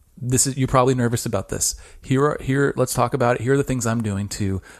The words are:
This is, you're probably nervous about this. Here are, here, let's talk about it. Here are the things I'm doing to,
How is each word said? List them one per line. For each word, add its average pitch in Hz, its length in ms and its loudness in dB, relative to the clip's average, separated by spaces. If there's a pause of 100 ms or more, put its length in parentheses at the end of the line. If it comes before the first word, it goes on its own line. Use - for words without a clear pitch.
(200)
This 127 280 0
is, 127 80 -4
you're 131 100 0
probably 127 300 4
nervous 120 280 0
about 101 260 -4
this. - 260 -4 (260)
Here 135 220 2
are, 151 180 0
here, 139 340 0
let's - 180 0
talk 120 200 0
about 123 220 2
it. - 60 -6
Here 127 120 2
are - 20 4
the 143 60 2
things 127 240 -2
I'm 113 160 0
doing 101 280 -2
to, 95 300 -2 (200)